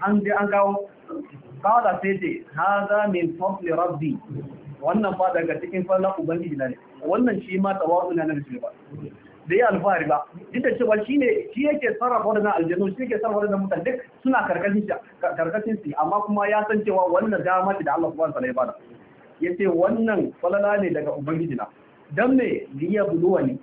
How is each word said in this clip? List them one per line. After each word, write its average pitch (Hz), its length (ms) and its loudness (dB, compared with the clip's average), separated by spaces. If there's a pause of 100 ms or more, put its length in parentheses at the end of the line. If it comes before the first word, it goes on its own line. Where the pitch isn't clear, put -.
an 202 240 2
je 208 60 0
an 202 180 2
kawo. 202 400 2 (720)
Qala 214 400 4
sai 196 180 0
ce, - 240 -4 (140)
"Hadha 202 500 2
min 170 320 -2
fadli 180 320 -2
rabbi." 160 460 -2 (640)
Wannan 185 360 0
fa 185 160 2
daga 165 280 -2
cikin 185 240 -4
fadlan 190 340 2
Ubangiji 165 380 -4
na 131 100 -2
ne. 120 100 -8 (280)
Wannan 214 400 2
shi 185 120 -4
ma 196 160 0
tawazu 180 420 0
na 160 100 0
Nabi 151 180 -2
Sulaiman. 123 300 -10 (760)
Bai 175 100 2
yi 233 40 6
alfahari 190 460 2
ba. 151 180 0 (260)
Duk 254 120 -2
da 262 140 2
cewa 214 280 2
shi 277 120 0
ne, 247 360 2
shi 262 100 -2
yake 247 360 0
sarrafa 233 280 0
wadannan 208 260 2
aljanu, 175 420 0
shi 247 80 -8
yake 220 160 -2
sarrafa 214 200 0
wadannan 202 240 0
mutane, 190 200 -2
duk 247 180 -4 (220)
suna 254 240 2
karkashin 196 340 0
shi, - 60 -6
ka-, - 480 -4
karkashin 214 480 -2
shi, 143 160 -6
amma 202 220 2
kuma 208 280 0
ya 214 180 2
san 214 160 0
cewa 185 280 2
wannan 196 320 2
dama 185 340 2
ce 160 60 -6
da 143 120 0
Allah - 160 0
subhanahu 160 200 -2
wa - 80 -6
ta'ala 254 80 -2
ya 254 60 -4
bada. - 220 -2 (640)
Ya 175 160 0
ce, 196 120 0
"Wannan 190 720 2
falala 202 400 2
ne 185 80 0
daga 151 220 -2
Ubangiji 147 440 -4
na." 107 120 -6 (480)
Dan 254 220 4
me? - 300 0 (100)
"Liyabluwani," 170 840 2